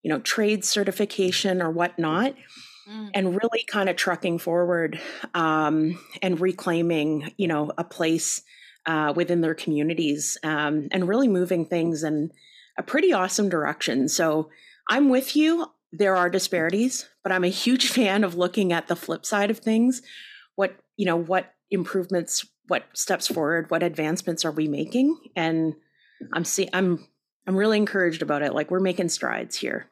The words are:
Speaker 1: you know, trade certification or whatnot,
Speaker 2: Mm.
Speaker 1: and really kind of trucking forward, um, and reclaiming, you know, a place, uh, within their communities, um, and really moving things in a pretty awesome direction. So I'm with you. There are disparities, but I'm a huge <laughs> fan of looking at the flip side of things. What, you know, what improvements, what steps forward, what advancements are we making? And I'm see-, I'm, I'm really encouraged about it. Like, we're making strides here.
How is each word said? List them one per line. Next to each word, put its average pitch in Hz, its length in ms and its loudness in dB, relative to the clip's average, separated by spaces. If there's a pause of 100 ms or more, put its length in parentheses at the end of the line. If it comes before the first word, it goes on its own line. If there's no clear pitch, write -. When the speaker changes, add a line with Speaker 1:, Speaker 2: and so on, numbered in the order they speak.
Speaker 1:
you 156 80 -4
know, 156 80 -2
trade 214 460 0
certification 190 960 0
or 165 80 0
whatnot, 175 640 0 (540)
Speaker 2:
Mm. 214 260 -12
Speaker 1:
and 190 220 0
really 226 320 -2
kind 196 200 0
of 180 60 0
trucking 175 460 -2
forward, 170 580 0 (340)
um, 156 680 2 (200)
and 180 200 0
reclaiming, 170 960 0
you 190 100 0
know, 151 320 0
a 170 60 -4
place, 165 580 -2 (440)
uh, 151 280 0
within 175 260 2
their 160 140 2
communities, 151 880 -2
um, 151 480 -2
and 185 160 0
really 233 220 2
moving 180 360 2
things 165 380 -2
in 151 300 -2 (440)
a - 60 -8
pretty 349 300 2
awesome 196 360 0
direction. 147 600 0
So 156 420 0 (380)
I'm 269 220 4
with 269 260 2
you. 320 300 4 (260)
There 190 240 2
are 175 120 4
disparities, 190 800 0 (140)
but 190 80 -2
I'm 185 140 2
a 175 40 4
huge 247 400 2
<laughs> - 80 0
fan 208 280 4
of 170 100 -2
looking 180 380 2
at 165 160 -2
the 170 80 0
flip - 280 -8
side 202 260 0
of 214 80 -2
things. 233 440 2 (540)
What, 190 180 -2 (220)
you 196 100 0
know, 170 100 2
what 180 380 0 (160)
improvements, 180 760 -2 (220)
what 147 260 -2
steps - 360 -2
forward, 160 420 0
what 170 120 2
advancements 165 640 -2
are 160 60 0
we 156 180 -2
making? 240 480 0 (180)
And 160 400 0 (600)
I'm 165 100 -2
see-, 190 300 -2
I'm, 180 320 0 (400)
I'm 190 100 0
really 208 220 4
encouraged 185 420 2
about 147 220 0
it. 143 100 0
Like, 151 180 -2
we're 185 100 2
making 180 280 0
strides - 480 -4
here. - 360 -6